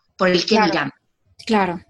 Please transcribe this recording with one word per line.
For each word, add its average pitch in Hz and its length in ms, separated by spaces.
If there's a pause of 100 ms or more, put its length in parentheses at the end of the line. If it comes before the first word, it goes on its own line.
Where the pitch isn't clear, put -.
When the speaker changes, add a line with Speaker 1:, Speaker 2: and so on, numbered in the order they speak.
(160)
Speaker 1:
por 190 120
el 180 160
qué 214 120
Speaker 2:
Claro. 214 160
Speaker 1:
dirán. 147 180 (560)
Speaker 2:
Claro, 185 440